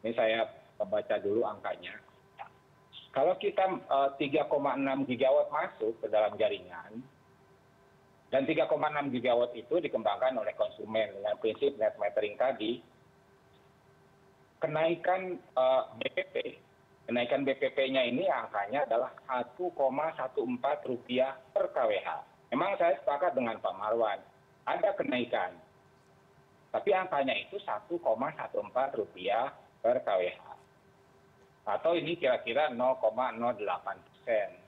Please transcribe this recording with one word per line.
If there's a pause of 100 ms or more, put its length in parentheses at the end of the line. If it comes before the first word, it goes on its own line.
Ini
saya (400)
baca
dulu
angkanya. (1200)
Kalau
kita,
eh, (100)
tiga
koma
enam
gigawatt
masuk
ke
dalam
jaringan, (1300)
dan
tiga
koma
enam
gigawatt
itu
dikembangkan
oleh
konsumen (160)
dengan
prinsip
net
metering
tadi, (1800)
kenaikan,
eh, (180)
B
P (160)
P, (680)
kenaikan
B
P
P-nya
ini
angkanya
adalah (160)
satu
koma
satu
empat
rupiah (160)
per
K
W
H. (400)
Memang
saya
sepakat
dengan
Pak
Marwan, (480)
ada
kenaikan. (1200)
Tapi
angkanya
itu
satu
koma
satu
empat
rupiah (240)
per
K
W
H. (1300)
Atau
ini
kira-kira
nol
koma
nol
delapan
persen. (100)